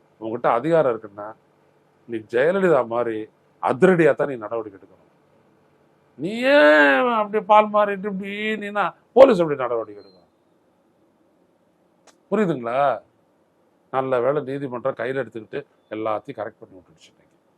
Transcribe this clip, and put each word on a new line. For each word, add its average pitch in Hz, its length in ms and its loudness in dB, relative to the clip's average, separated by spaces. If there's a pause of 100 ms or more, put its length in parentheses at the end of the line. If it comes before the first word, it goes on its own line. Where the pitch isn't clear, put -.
(180)
உங்ககிட்ட 117 320 -4
அதிகாரம் 139 420 0
இருக்குன்னா, 107 420 -14 (680)
நீ 113 120 -10
ஜெயலலிதா 139 680 0
மாதிரி 113 420 -4 (340)
அதிரடியா 151 520 4
தான் 147 140 -4
நீ 135 60 -8
நடவடிக்கை 107 460 -10
எடுக்கணும். 92 280 -20 (1040)
நீ 202 260 -8
ஏன் 277 720 4
அப்படி 208 320 -2
பால் 214 260 6
மாறிட்டு 202 340 0
இப்படி 202 520 -6
நீனா 202 380 -4 (180)
போலீஸ் 247 260 8
எப்படி 151 200 -2
நடவடிக்கை 110 460 -6
எடுக்கணும்? 92 260 -20 (2000)
புரியுதுங்களா? 139 720 0 (880)
நல்ல 131 300 0
வேளை 139 220 0
நீதிமன்றம் 131 520 -8
கையில 131 320 -6
எடுத்துக்கிட்டு 113 400 -12 (240)
எல்லாத்தையும் 110 500 -6
கரெக்ட் 107 200 -12
பண்ணி 101 160 -20
விட்டுடுச்சு 85 320 -20
இன்னைக்கு. - 220 -20 (280)